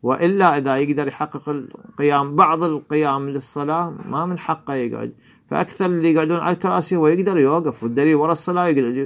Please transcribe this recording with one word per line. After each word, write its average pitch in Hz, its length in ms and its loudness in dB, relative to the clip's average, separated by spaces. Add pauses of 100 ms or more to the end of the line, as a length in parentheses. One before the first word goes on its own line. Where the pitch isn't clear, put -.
وإلا 165 560 2
إذا 135 180 0
يقدر 143 320 0
يحقق 151 400 -8
القيام، 143 880 -2
بعض 165 280 4
القيام 147 680 -2
للصلاة، 147 600 -4
ما 151 360 -6
من 180 120 -6
حقه - 360 -6
يقعد. 117 380 -6 (380)
فأكثر 180 360 -2
اللي 170 260 2
يقعدون 160 260 2
على 165 160 0
الكراسي 180 420 -2
هو 151 120 4
يقدر 180 300 2
يوقف، 143 440 2
والدليل 139 320 2
ورا 156 180 2
الصلاة 180 360 -2
يقعد 127 380 0